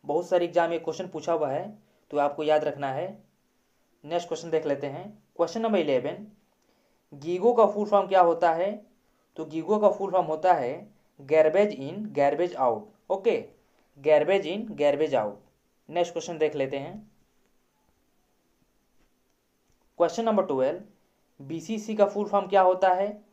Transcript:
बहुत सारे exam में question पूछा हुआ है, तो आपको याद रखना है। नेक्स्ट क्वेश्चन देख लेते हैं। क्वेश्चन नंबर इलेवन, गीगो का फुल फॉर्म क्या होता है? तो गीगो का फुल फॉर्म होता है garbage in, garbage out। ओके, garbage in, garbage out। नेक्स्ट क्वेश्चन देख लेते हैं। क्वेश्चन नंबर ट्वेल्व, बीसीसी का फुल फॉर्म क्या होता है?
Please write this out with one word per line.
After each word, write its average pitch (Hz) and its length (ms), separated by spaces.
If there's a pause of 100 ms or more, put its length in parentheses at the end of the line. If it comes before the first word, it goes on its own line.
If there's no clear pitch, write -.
बहुत 156 240
सारे 175 180
exam 170 240
में 165 140
question 165 240
पूछा 160 260
हुआ 151 160
है, 147 120 (500)
तो 143 60
आपको 143 260
याद 151 200
रखना 139 240
है। 139 180 (960)
नेक्स्ट 170 240
क्वेश्चन 165 220
देख 156 160
लेते 143 220
हैं। 156 180 (320)
क्वेश्चन 170 240
नंबर 214 180
इलेवन, 147 460 (880)
गीगो 175 400
का 226 120
फुल 208 200
फॉर्म 196 220
क्या 185 140
होता 170 320
है? 180 180 (680)
तो 160 80
गीगो 160 320
का 208 120
फुल 190 220
फॉर्म 180 140
होता 156 280
है 151 380 (280)
garbage 156 600
in, 160 220 (120)
garbage 143 440
out। 120 240 (280)
ओके, 196 260 (640)
garbage 151 480
in, 196 180 (140)
garbage 143 360
out। 104 220 (520)
नेक्स्ट 175 240
क्वेश्चन 165 240
देख 151 180
लेते 135 220
हैं। 175 340 (3000)
क्वेश्चन 170 260
नंबर 214 200
ट्वेल्व, 143 360 (580)
बीसीसी 185 560
का 208 120
फुल 202 200
फॉर्म 196 200
क्या 196 160
होता 185 280
है? 196 200 (220)